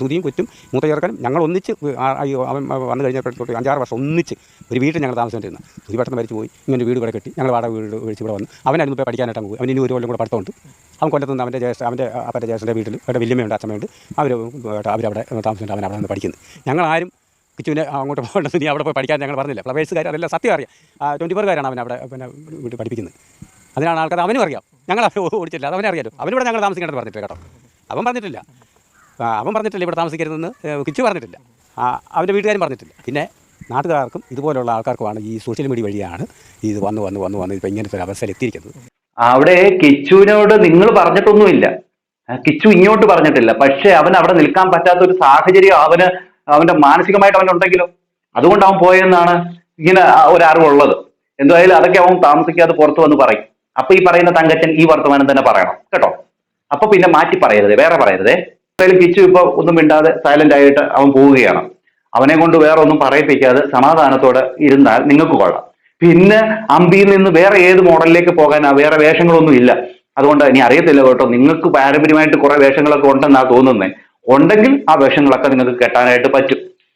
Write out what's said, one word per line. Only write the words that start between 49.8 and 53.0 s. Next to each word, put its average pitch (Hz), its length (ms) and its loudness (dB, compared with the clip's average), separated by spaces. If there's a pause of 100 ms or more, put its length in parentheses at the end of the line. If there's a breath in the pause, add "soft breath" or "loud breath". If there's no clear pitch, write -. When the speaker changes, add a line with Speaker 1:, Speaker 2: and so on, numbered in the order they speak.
Speaker 2:
ഇങ്ങനെ 185 200 4 (140)
ആ - 40 4 (140)
ഒരു 170 160 4
അറിവുള്ളത്. 151 440 4 (480)
എന്തായാലും 175 360 6
അതൊക്കെ 180 260 4
അവൻ 180 100 4 (120)
താമസിക്കാതെ 165 540 2
പുറത്ത് 151 260 2